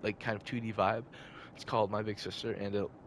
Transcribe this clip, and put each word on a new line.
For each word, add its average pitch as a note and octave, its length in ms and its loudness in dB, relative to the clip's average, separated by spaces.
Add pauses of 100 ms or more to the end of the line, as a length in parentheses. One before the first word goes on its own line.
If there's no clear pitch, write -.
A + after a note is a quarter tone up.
like, G#2+ 160 0
kind A2 200 -2
of - 80 -10
two A#2+ 160 -2
D A2+ 100 -4
vibe. G#2 320 4 (520)
It's - 100 -12
called G#2+ 260 4
My G#2+ 120 2
Big G#2 160 -2
Sister, - 340 -4
and G2+ 200 -2
it G2+ 160 2 (180)